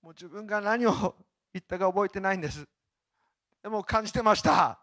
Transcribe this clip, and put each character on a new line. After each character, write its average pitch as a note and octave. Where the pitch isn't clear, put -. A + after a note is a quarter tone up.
も E3
う -
自 F3
分 G3+
が G#3
何 A3
を F3+
言 F#3
っ -
た F3+
か F#3+
覚 F#3+
え -
て G3
な F#3+
い F#3+
ん -
で D3
す。 D3
で G3+
も G#3+
感 A3
じ G#3+
て B3
ま G#3+
し -
た。 E3+